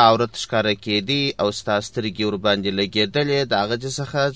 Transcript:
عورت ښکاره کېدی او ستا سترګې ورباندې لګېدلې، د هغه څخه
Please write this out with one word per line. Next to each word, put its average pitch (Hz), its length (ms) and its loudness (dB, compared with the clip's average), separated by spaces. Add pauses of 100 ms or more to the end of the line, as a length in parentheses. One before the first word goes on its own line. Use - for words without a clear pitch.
عورت 113 260 4 (100)
ښکاره 107 320 0 (100)
کېدی 110 560 -2
او 104 100 2
ستا 104 300 -2
سترګې 107 440 -4
ورباندې 101 540 0
لګېدلې، 107 640 0 (100)
د - 20 -6 (100)
هغه 110 140 -2 (220)
څخه 143 220 -4 (160)